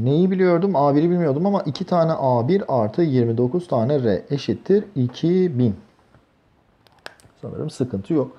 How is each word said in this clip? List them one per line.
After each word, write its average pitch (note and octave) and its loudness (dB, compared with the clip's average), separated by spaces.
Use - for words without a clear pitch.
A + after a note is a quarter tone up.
neyi E3 2
biliyordum? F#3 0
A C#3+ 2
bir'i D#3+ 2
bilmiyordum E3 0
ama G3+ 0
iki D#3 -6
tane E3 0
A B2 0
bir D#3+ 0
artı G#2+ 0
yirmi B2 2
dokuz B2 -2
tane C3 0
R G2+ 0
eşittir C#3+ 0
iki D#3+ 0
bin. A#2 2
Sanırım C#3+ -10
sıkıntı A#2 -4
yok. B2+ 0